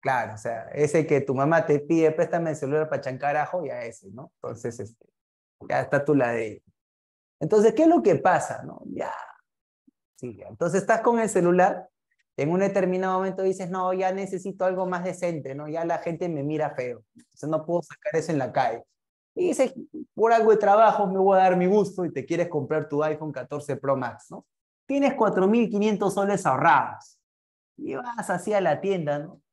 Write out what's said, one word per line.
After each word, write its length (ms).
Claro, 340
o 40
sea, 260
ese 320
que 160
tu 120
mamá 300
te 160
pide, 320
"Préstame 380
el 60
celular 340
pa' 100
chancarajo", 640
ya 200
ese, 260
¿no? 260
Entonces, 440
este, 260
ya 140
está 220
tu 100
ladrillo. 460
Entonces, 340
¿qué 100
es 40
lo 140
que 140
pasa, 480
no? 220
Ya. 260
Sí, 200
ya. 120
Entonces, 340
estás 180
con 200
el 80
celular, 600
en 140
un 100
determinado 580
momento 240
dices, 280
"No, 220
ya 200
necesito 520
algo 220
más 180
decente, 500
¿no? 140
Ya 160
la 140
gente 300
me 140
mira 320
feo. 300
Entonces, 320
no 160
puedo 180
sacar 340
eso 160
en 60
la 140
calle". 320
Y 140
dices, 260
"Por 180
algo 200
de 60
trabajo 480
me 120
voy 200
a 40
dar 140
mi 100
gusto", 380
y 80
te 140
quieres 220
comprar 400
tu 160
iPhone 280
catorce 440
Pro 200
Max, 340
¿no? 160
Tienes 280
cuatro 340
mil 220
quinientos 440
soles 320
ahorrados. 720
Y 180
vas 340
así 240
a 60
la 200
tienda, 400
¿no? 220